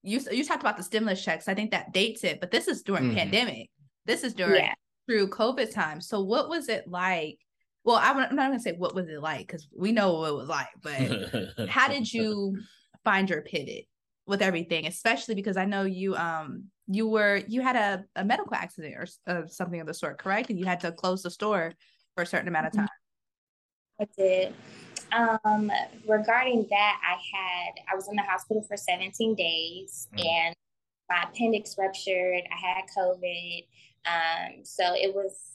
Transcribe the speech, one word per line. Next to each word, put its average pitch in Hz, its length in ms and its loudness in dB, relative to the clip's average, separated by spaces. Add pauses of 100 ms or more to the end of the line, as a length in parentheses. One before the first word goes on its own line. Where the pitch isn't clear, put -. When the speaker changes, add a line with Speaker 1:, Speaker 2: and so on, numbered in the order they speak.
Speaker 1:
you, 214 160 0 (120)
you 247 120 2
talked 311 200 0
about 214 140 2
the 175 60 -10
stimulus 214 400 0
checks. 165 240 -2
I 202 80 0
think 214 160 -2
that - 220 -2
dates 214 300 2
it, 160 160 0
but - 120 -6
this 339 160 2
is 320 160 -2
during 156 260 2
Speaker 2:
Mm-hmm. 113 80 2
Speaker 1:
pandemic. 175 520 0 (360)
This 320 180 0
is 247 100 -4
during - 320 6
Speaker 3:
Yeah. - 80 0 (340)
Speaker 1:
through 202 220 2
covid 233 440 0
time. 160 280 -2
So 202 200 -2
what 240 280 0
was 311 200 -4
it - 180 -4
like? 175 520 -2 (440)
Well, 233 140 6
I'm, 247 200 6
I'm 262 180 2
not 269 140 4
gonna 262 100 0
say 170 140 -4
what 175 220 -2
was 180 120 -2
it 151 140 -10
like, 147 260 -4
'cause 165 280 -12
we 202 160 0
know 202 220 6
what 160 160 0
it 147 60 0
was 127 140 -8
like, 143 200 -2 (120)
but 117 880 -2
Speaker 4:
<laughs> - 20 -6
Speaker 1:
how 262 200 4
did 277 220 -2
you 208 460 0 (460)
find 190 260 4
your 151 120 0
pivot - 440 -8 (420)
with 196 140 2
everything, 170 460 0
especially 233 480 0
because 196 220 -2
I 190 80 2
know 196 180 0
you, 190 320 -2
um, 160 500 -4 (220)
you 220 200 0
were, 208 400 4
you 233 140 -2
had 254 140 2
a, 202 300 2 (100)
a 190 100 -2
medical 269 300 0
accident 170 400 -8
or - 80 -10
s-, - 240 -14
uh, 170 200 -2
something 175 340 -6
of 156 60 -10
the 156 60 -6
sort, 147 260 -6
correct? 208 300 -2
And 190 100 -4
you 185 60 -2
had 180 160 0
to 170 100 -2
close 185 320 -2
the 175 80 -6
store 185 420 -2 (420)
for 175 80 -2
a 175 40 -2
certain - 200 -2
amount 160 200 0
of 160 60 -4
Speaker 3:
Mm-hmm. 214 80 2
Speaker 1:
time. 208 80 0 (1120)
Speaker 3:
I 208 60 -2 (100)
did. 190 360 4 (580)
Um, 214 600 4 (360)
regarding 226 640 4
that, 202 340 4
I 175 100 0 (220)
had, 180 380 -4 (180)
I 190 40 0
was 190 120 -6
in 208 80 -6
the 202 60 2
hospital 202 420 -2
for 208 140 -8
seventeen 190 580 -2
days, 165 800 -4
Speaker 2:
Mm. 175 100 -2
Speaker 3:
and 165 300 2 (540)
my 175 140 2
appendix 226 560 0
ruptured. 185 720 0
I - 40 -6
had 185 280 -2 (120)
covid. 180 720 -2 (400)
Um, 170 580 -2
so 180 320 0
it 190 200 2
was 196 200 -2 (200)